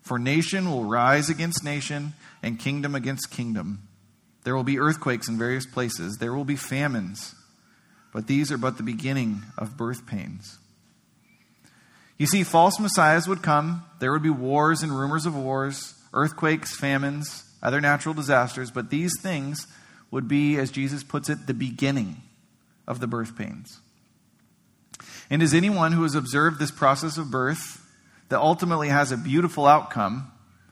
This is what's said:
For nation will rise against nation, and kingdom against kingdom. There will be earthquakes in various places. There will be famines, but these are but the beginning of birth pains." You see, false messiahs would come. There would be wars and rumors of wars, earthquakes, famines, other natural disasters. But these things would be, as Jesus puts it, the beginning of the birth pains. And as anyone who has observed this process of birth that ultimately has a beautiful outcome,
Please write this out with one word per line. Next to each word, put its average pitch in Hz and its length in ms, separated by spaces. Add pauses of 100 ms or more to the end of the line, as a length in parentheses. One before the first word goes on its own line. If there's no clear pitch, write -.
For 120 180
nation 165 500
will 127 140
rise 127 460
against 165 340
nation, 147 500 (300)
and 113 160
kingdom 143 340
against 135 380
kingdom. 104 560 (560)
There 127 120
will 131 80
be 139 160
earthquakes 143 480
in 113 100
various 127 280
places. 104 520
There 117 160
will 139 120
be 143 100
famines, 131 800 (800)
but 110 140
these 143 240
are 143 60
but 120 200
the 117 60
beginning 113 600 (140)
of 110 200
birth 120 280
pains." - 540 (1600)
You 147 80
see, 190 180
false 170 360
messiahs 170 480
would 185 160
come. 160 400 (160)
There 127 120
would 151 120
be 160 60
wars 147 520
and 156 100
rumors 143 340
of 160 100
wars, 135 580 (200)
earthquakes, 156 640
famines, 139 680 (180)
other 135 180
natural 147 360
disasters. 131 560
But 117 180
these 165 300
things 151 480 (420)
would 127 180
be, 147 300
as 135 140
Jesus 139 320
puts 143 260
it, 147 160
the 135 80
beginning 120 720 (640)
of 120 140
the 123 60
birth 113 280
pains. - 460 (1500)
And 160 140
as 151 100
anyone 175 380
who 165 120
has 147 120
observed 147 440
this 147 120
process 147 460
of 151 120
birth 131 540 (460)
that 127 100
ultimately 160 500
has 139 220
a 123 60
beautiful 156 480
outcome, 131 640 (400)